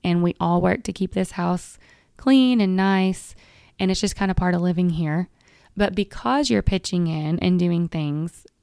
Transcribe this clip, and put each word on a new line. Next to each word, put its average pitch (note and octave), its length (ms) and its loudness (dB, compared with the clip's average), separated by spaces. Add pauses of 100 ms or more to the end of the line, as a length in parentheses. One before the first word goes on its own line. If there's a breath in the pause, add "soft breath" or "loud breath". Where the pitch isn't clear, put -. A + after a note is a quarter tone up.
and F3 200 2
we F3 160 0
all F3 240 2
work F#3+ 220 0
to F#3+ 80 -6
keep F#3 200 -6
this F#3+ 200 -2
house F3 440 -4 (400 soft breath)
clean C4 420 4
and F#3 160 2
nice, F#3+ 600 0 (440 soft breath)
and F#3+ 100 0
it's F#3+ 100 0
just G3+ 160 -2
kinda F#3+ 200 0
part F3+ 180 2
of F3 80 0
living F3+ 300 0
here. D#3+ 360 -2 (480 soft breath)
But G3 200 0
because A#3+ 540 -2
you're G#3 120 2
pitching F3+ 460 -2
in D#3 320 -2
and F3+ 180 2
doing E3+ 300 0
things, D#3 580 -6 (180)